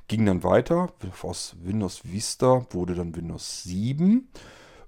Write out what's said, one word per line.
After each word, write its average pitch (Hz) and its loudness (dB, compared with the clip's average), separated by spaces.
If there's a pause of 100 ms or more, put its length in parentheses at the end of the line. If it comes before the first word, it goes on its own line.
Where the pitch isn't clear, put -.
Ging 110 2
dann 92 4
weiter. 127 2 (260)
Aus - -10
Windows 95 -4 (100)
Vista 127 2
wurde 87 -4
dann 85 -6
Windows 82 -10
sieben. 147 2 (580)